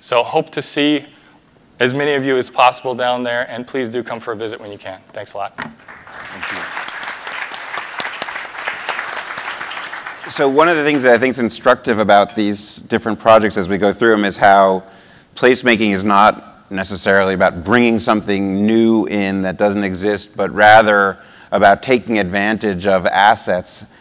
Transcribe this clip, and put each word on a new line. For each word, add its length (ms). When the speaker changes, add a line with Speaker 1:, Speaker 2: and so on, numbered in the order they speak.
Speaker 1:
So 200
hope 300
to 100
see 440
as 140
many 200
of 120
you 120
as 120
possible 440
down 300
there, 260
and 160
please 240
do 140
come 160
for 140
a 20
visit 240
when 100
you 80
can. 220
Thanks 180
a 60
lot. 200
Speaker 2:
Thank 920
you. 40
So 200
one 180
of 80
the 80
things 200
that 100
I 40
think 140
is 80
instructive 600
about 360
these 400
different 420
projects 380
as 140
we 80
go 160
through 180
them 140
is 100
how 480
placemaking 580
is 100
not 640
necessarily 640
about 300
bringing 340
something 680
new 400
in 380
that 120
doesn't 300
exist, 500
but 180
rather 640
about 320
taking 340
advantage 720
of 180
assets 800